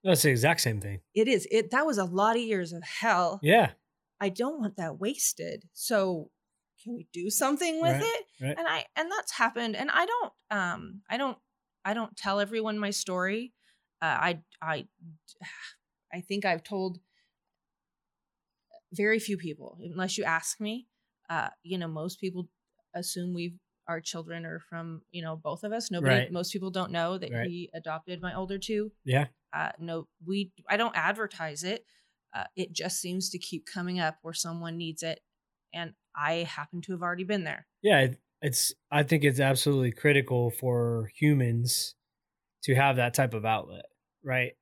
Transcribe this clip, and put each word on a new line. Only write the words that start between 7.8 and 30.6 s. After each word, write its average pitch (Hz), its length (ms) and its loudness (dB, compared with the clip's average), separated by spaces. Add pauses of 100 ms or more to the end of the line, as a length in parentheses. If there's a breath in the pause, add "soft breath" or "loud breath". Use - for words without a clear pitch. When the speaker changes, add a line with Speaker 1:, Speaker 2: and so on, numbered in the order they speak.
Speaker 2:
with 330 140 4
Speaker 1:
Right, - 100 0
Speaker 2:
it? 453 200 -2 (160)
Speaker 1:
right. 135 160 -2
Speaker 2:
And 330 120 -2
I, 320 160 -2 (100)
and 330 160 -2
that's 415 220 -4
happened. 233 420 0
And 269 160 -4
I - 140 4
don't, 466 280 -2 (180)
um, 190 580 -4
I 226 80 -4
don't, 277 200 -2 (460)
I 196 100 -2
don't 226 220 -6
tell 202 240 0
everyone 214 400 -2
my 202 120 -2
story. 196 600 -2 (500)
Uh, 170 40 -2
I, 160 380 0 (180)
I, 160 260 -4 (1300 loud breath)
I 175 80 -8
think 202 240 -4
I've 165 180 2
told 190 360 -4 (1900)
very 214 260 2
few 214 180 -4
people, 156 460 -10
unless 180 340 -4
you 214 60 -2
ask - 380 -2
me. 220 260 -6 (420)
Uh, 165 200 -2 (140)
you 180 140 -6
know, 170 100 -4
most 160 340 -6
people 180 260 -6 (460)
assume 180 400 -6
we've, 175 240 -6 (300)
our 165 120 -4
children 165 460 -10
are 165 140 -10
from, 165 420 -12 (100)
you 175 100 -10
know, 160 140 -6
both 160 280 -6
of 214 100 -4
us. 226 180 -4
Nobody, 143 300 4
Speaker 1:
Right. 127 100 -4
Speaker 2:
most 175 220 -4
people 190 180 -4
don't 185 200 -2
know 190 260 -2
that 180 140 -8
Speaker 1:
Right. 117 160 -2
Speaker 2:
he 175 260 -8
adopted 165 480 -8
my 180 120 -6
older 190 240 -6
two. 214 360 -4 (100)
Speaker 1:
Yeah. 135 240 2 (240)
Speaker 2:
Uh, 156 280 -4
no, 165 280 -6 (180)
we, 190 260 -2 (180)